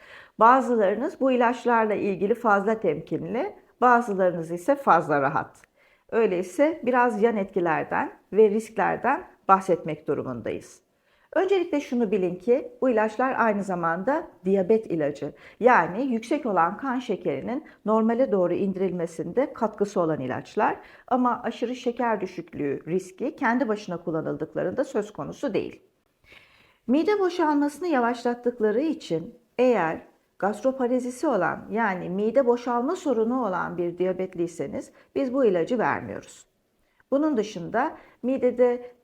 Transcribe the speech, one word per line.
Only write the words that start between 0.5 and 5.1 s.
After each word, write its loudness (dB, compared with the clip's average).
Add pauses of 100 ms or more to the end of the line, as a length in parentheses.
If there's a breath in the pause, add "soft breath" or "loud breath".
bu 4
ilaçlarla 2
ilgili 0
fazla 2
temkinli, -4 (280 loud breath)
bazılarınız 2
ise 0
fazla 4